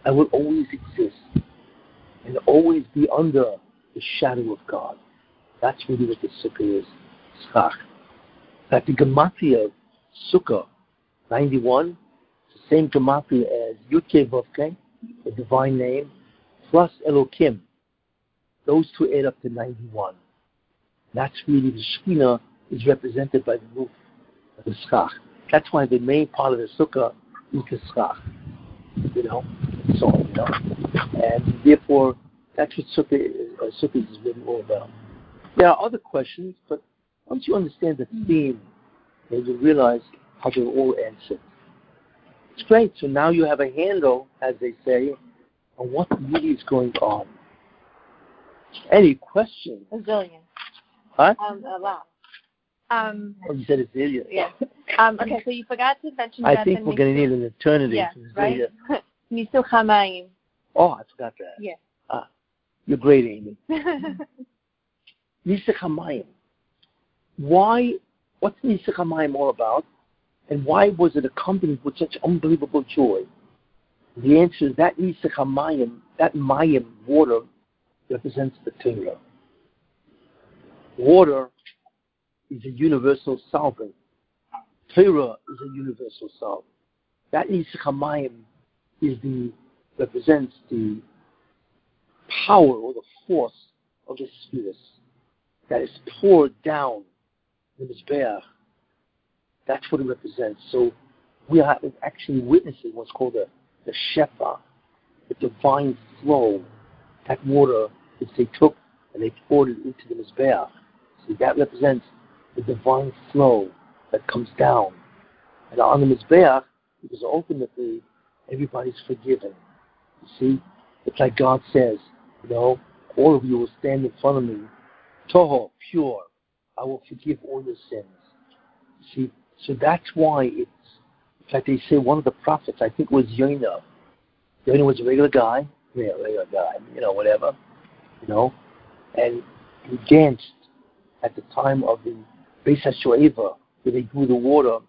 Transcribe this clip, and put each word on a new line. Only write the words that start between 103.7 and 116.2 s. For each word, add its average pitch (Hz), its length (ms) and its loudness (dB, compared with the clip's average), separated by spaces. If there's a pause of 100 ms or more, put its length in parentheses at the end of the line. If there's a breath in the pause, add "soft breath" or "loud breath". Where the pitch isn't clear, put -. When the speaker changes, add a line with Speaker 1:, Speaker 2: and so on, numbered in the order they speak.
Speaker 1:
the - 80 -10 (220)
Shefa, - 440 -2 (680)
the - 80 -12
divine 135 600 -2 (240)
flow. 117 420 0 (640)
That 135 200 -6
water, 127 400 4 (320)
which - 180 -16
they 120 80 0 (120)
took 151 180 4 (400)
and 113 80 -8
they 113 100 -6 (160)
poured 143 200 4
it 113 140 -8
into 127 240 -14
the 117 60 -10
Mizbeach. 117 560 -2 (580)
See, 110 120 -8
that 135 180 0
represents 139 480 0 (500)
the 120 60 -8
divine 127 500 -2 (200)
flow 120 380 4 (420)
that - 160 -4
comes 120 200 -8 (120)
down. 123 340 2 (800)
And 120 100 -4
on 143 200 4
the 135 140 4
Mizbeach, 147 480 6 (380)